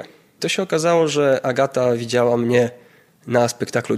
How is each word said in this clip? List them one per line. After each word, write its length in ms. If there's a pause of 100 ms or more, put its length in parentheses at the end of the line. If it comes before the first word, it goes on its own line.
(400)
To 80
się 140
okazało, 460
że 340
Agata 540
widziała 400
mnie 340 (560)
na 220
spektaklu 500